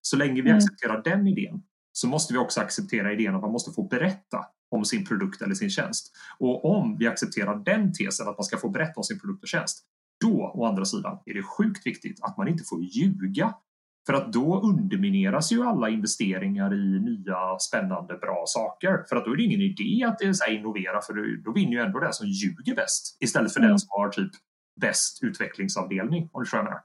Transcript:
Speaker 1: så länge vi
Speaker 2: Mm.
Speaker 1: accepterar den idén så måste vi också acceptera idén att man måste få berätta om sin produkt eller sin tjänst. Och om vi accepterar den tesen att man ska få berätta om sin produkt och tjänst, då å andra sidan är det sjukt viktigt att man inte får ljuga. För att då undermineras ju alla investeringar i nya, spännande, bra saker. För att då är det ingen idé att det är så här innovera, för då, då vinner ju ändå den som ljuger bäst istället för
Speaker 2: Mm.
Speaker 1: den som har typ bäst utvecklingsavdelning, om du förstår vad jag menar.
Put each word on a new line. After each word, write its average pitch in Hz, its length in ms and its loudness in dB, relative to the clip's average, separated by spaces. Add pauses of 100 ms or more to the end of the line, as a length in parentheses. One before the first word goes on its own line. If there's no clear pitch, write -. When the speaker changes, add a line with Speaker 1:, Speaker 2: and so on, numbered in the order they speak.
Speaker 1:
så - 160 0
länge 135 240 2
vi 127 80 4
Speaker 2:
Mm. 110 80 10
Speaker 1:
accepterar 107 460 2
den 196 240 2
idén 165 360 0 (300)
så - 140 -2
måste 147 260 0
vi 127 60 2
också 117 220 0
acceptera 101 520 -2
idén 104 220 0
att 95 60 0
man 107 100 -2
måste 117 200 -4
få 104 120 -2
berätta 127 640 -2 (300)
om 107 100 0
sin 104 200 -2
produkt 98 360 -2
eller 101 140 -2
sin 101 140 -2
tjänst. - 420 -4 (280)
Och 131 260 0
om 156 320 4
vi 117 100 2
accepterar 104 480 -2
den 190 380 2
tesen 101 340 -4
att 104 100 -6
man 104 60 -4
ska 107 140 -4
få 101 120 -4
berätta 156 260 -2
om 110 80 -6
sin 101 160 -6
produkt 98 240 -8
och - 60 -12
tjänst, - 360 -4 (400)
då 180 300 2
å 117 100 0
andra 98 200 0
sidan 98 400 -4
är - 80 -10
det 98 100 -4
sjukt 208 440 -2
viktigt - 360 -8
att 107 140 -6
man 101 100 0
inte 165 160 -2
får 82 200 -6
ljuga. 135 680 0 (540)
För 135 60 2
att 131 200 -2
då 156 280 2
undermineras 101 920 2
ju 233 120 2
alla 165 260 2
investeringar 101 840 0
i 98 260 2
nya, 95 600 -2
spännande, 90 580 -2
bra 90 280 -4
saker. 120 640 0
För 127 60 0
att 117 100 0
då 110 60 0
är 127 40 0
det 220 80 2
ingen 127 180 4
idé 180 460 2
att 202 120 0
det 196 60 0
är 196 80 4
så - 100 0
här 110 80 0
innovera, 104 500 -4
för - 120 -10
då, 104 80 -4 (240)
då 113 60 -4
vinner 156 200 2
ju 120 80 0
ändå 110 200 0
den 156 140 0
som 107 140 -6
ljuger 104 480 -2
bäst - 440 -4
istället 117 340 0
för - 60 -2
Speaker 2:
Mm. 113 100 10
Speaker 1:
den 101 100 8
som - 120 -2
har 101 180 0
typ 98 220 -2 (500)
bäst - 420 0
utvecklingsavdelning, 98 1080 -2
om 131 80 -6
du 117 40 -2
förstår 117 120 -2
vad 104 100 0
jag - 40 -6
menar. - 140 -10